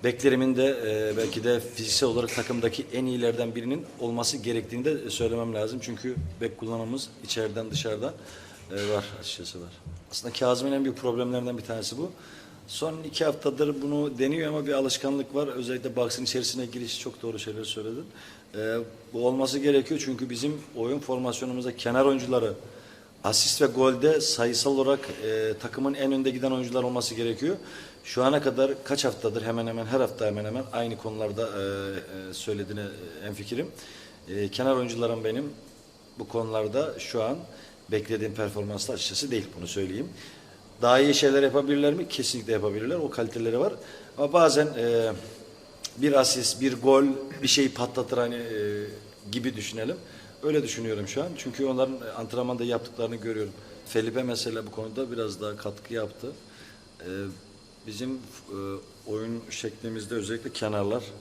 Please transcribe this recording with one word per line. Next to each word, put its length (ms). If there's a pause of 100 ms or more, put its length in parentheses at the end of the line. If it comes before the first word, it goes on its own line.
Beklerimin 520
de, 300
e, 320
belki 260
de 160
fiziksel 500
olarak 260
takımdaki 580
en 120
iyilerden 500
birinin 300 (140)
olması 380
gerektiğini 480
de 240
söylemem 440
lazım. 280
Çünkü 340 (260)
bek 160
kullanımımız 520 (140)
içeriden 480
dışarıdan, 420 (580)
e, 40
var, 300 (140)
açıkçası 420
var. 80 (420)
Aslında 220
Kazım'ın 380
en 120
büyük 140
problemlerinden 600
bir 60
tanesi 340
bu. 140 (560)
Son 360
iki 220
haftadır 560
bunu 380
deniyor 300
ama 180
bir 60
alışkanlık 600
var. 120
Özellikle 480
box'ın 280
içerisine 420
giriş, 340
çok 220
doğru 180
şeyler 240
söyledin. 420 (500)
E, 220 (360)
bu 140
olması 320
gerekiyor 460
çünkü 240
bizim 320 (140)
oyun 240
formasyonumuzda 760
kenar 300
oyuncuları 480 (680)
asist 380
ve 40
golde 560
sayısal 560
olarak, 220 (260)
e, 360
takımın 320
en 180
önde 180
giden 220
oyuncular 320
olması 320
gerekiyor. 400 (480)
Şu 200
ana 180
kadar 420
kaç 220
haftadır 360
hemen 260
hemen 180
her 140
hafta 260
hemen 200
hemen 180 (100)
aynı 240
konularda, 440
e, 220 (640)
e, 40
söylediğine, 480
e, 440
hemfikirim. 460 (580)
E, 180
kenar 280
oyuncularım 480
benim 300 (680)
bu 80
konularda 720
şu 240
an 140 (540)
beklediğim 420
performansla 600
açıkçası 380
değil, 140 (120)
bunu 100
söyleyeyim. 420 (720)
Daha 180
iyi 140
şeyler 300
yapabilirler 500
mi? 140
Kesinlikle 460
yapabilirler. 420
O 140
kaliteleri 500
var. 140 (440)
Ama 160
bazen, 340 (100)
e, 340 (840)
bir 220
asist, 420
bir 200
gol, 240 (380)
bir 40
şeyi 260
patlatır 440
hani... 180
e, 480 (480)
gibi 240
düşünelim. 420 (460)
Öyle 200
düşünüyorum 440
şu 160
an. 140
Çünkü 280
onların 320 (200)
antrenmanda 460
yaptıklarını 520
görüyorum. 380 (340)
Felipe 360
mesela 420
bu 60
konuda 400
biraz 300
daha 160
katkı 360
yaptı. 380 (720)
Ee, 40 (840)
bizim, 260
e, 440 (500)
oyun 420
şeklimizde 640
özellikle 380
kenarlar 500 (180)